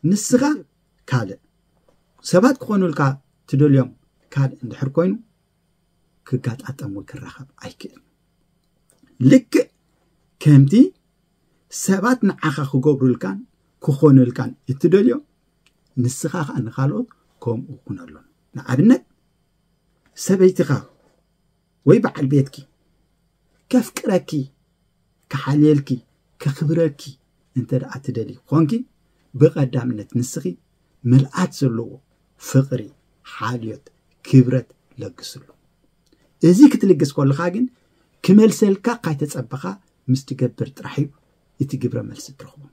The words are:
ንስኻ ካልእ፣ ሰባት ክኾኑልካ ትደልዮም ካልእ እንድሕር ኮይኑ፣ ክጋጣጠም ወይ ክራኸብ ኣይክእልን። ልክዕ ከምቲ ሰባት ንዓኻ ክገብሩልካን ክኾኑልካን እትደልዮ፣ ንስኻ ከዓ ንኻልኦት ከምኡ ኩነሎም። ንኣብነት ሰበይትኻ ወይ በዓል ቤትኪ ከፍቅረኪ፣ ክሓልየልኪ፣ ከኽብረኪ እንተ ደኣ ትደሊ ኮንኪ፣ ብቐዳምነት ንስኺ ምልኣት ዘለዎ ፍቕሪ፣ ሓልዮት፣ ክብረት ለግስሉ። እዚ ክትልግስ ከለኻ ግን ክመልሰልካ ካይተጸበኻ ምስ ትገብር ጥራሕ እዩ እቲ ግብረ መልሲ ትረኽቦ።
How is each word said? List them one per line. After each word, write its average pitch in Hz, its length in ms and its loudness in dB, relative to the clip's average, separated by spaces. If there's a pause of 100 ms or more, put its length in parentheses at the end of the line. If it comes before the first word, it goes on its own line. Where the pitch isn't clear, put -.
ንስኻ 208 400 0 (640)
ካልእ፣ 113 320 -4 (840)
ሰባት 240 320 2
ክኾኑልካ 185 440 -4 (480)
ትደልዮም 135 400 2 (420)
ካልእ 135 280 -4
እንድሕር 123 320 -10
ኮይኑ፣ 175 220 -2 (1120)
ክጋጣጠም 127 680 -10
ወይ 98 120 -14
ክራኸብ - 420 -20 (100)
ኣይክእልን። - 460 -20 (1160)
ልክዕ 247 440 4 (760)
ከምቲ 139 320 6 (1000)
ሰባት 208 520 -2
ንዓኻ 160 300 -4 (120)
ክገብሩልካን 135 720 -2 (460)
ክኾኑልካን 131 680 2 (160)
እትደልዮ፣ 190 480 2 (840)
ንስኻ 127 380 -4
ከዓ 160 240 -6
ንኻልኦት 139 480 -4 (340)
ከምኡ 123 380 -8
ኩነሎም። - 460 -16 (300)
ንኣብነት 143 480 2 (1120)
ሰበይትኻ 185 520 2 (1160)
ወይ 165 140 4
በዓል 180 280 -6
ቤትኪ 135 280 -2 (1160)
ከፍቅረኪ፣ 214 600 -2 (1000)
ክሓልየልኪ፣ 143 580 2 (520)
ከኽብረኪ 156 600 -2 (540)
እንተ 117 220 -6
ደኣ - 220 -8
ትደሊ 113 300 -10 (140)
ኮንኪ፣ 151 280 0 (640)
ብቐዳምነት 123 800 0
ንስኺ 120 320 -6 (580)
ምልኣት 135 500 2
ዘለዎ 117 360 -4 (520)
ፍቕሪ፣ 135 400 -2 (440)
ሓልዮት፣ 113 600 -10 (400)
ክብረት 127 420 2 (300)
ለግስሉ። - 460 -18 (1000)
እዚ 180 240 6
ክትልግስ 151 440 2
ከለኻ 139 280 0 (100)
ግን 220 160 -4 (580)
ክመልሰልካ 202 640 4 (100)
ካይተጸበኻ 143 680 -8 (440)
ምስ 131 160 0
ትገብር - 460 -6
ጥራሕ - 260 -16
እዩ 147 120 -4 (520)
እቲ 139 180 -6
ግብረ 120 240 -6
መልሲ - 300 -16
ትረኽቦ። - 300 -20 (120)